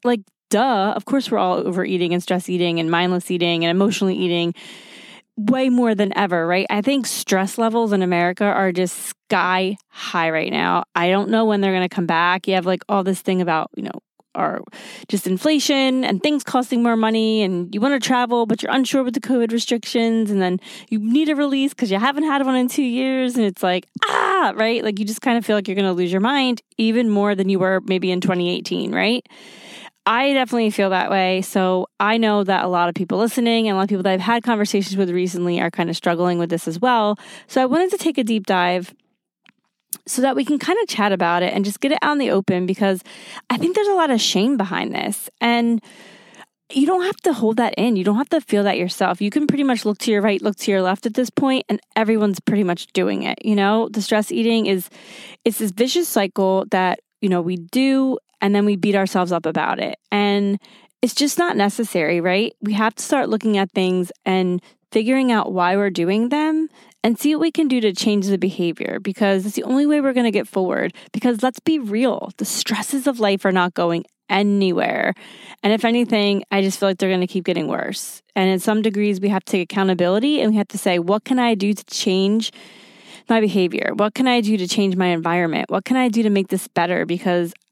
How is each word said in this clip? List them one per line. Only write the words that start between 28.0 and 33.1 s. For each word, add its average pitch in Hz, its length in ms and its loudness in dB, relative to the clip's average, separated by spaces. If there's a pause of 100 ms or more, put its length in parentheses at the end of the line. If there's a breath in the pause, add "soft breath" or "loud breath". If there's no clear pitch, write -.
in 180 120 0
twenty 180 280 0
eighteen, 180 420 -4
right? 196 320 0 (840 loud breath)
I 262 220 2
definitely 240 380 2
feel 196 220 0
that 185 200 0
way. 185 300 2
So 185 460 0 (120)
I 208 160 2
know 208 300 2
that 190 180 0
a 180 60 -2
lot 175 180 2
of 170 80 -4
people 180 220 -2